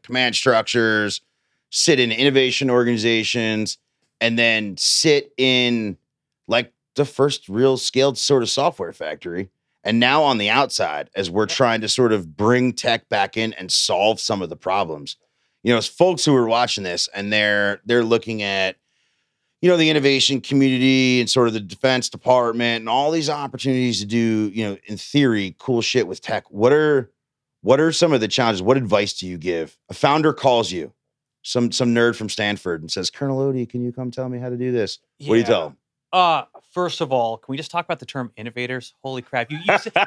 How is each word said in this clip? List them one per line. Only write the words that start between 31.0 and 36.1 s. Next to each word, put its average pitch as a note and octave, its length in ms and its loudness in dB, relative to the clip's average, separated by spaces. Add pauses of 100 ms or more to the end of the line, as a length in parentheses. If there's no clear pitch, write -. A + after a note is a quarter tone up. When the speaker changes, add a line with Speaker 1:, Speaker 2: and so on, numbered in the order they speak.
Speaker 1:
some, A#2+ 280 -2
some A#2+ 220 0
nerd A#2 220 4
from A2 120 -8
Stanford, G2 540 -4
and D#2+ 100 -14
says, F#2 200 -6
"Colonel C3+ 280 -4
Odi, C3+ 280 -4
can B2 160 -8
you B2 80 -4
come B2+ 180 -10
tell B2+ 200 -8
me B2 100 -10
how B2+ 100 -10
to B2 80 -8
do B2+ 140 -4
this?" A2+ 260 -2 (220)
What C#3+ 80 -12
do D3+ 60 0
you A#2 80 4
Speaker 2:
Yeah. A2+ 40 -4
Speaker 1:
tell F2+ 220 0
him? D2 100 -20 (340)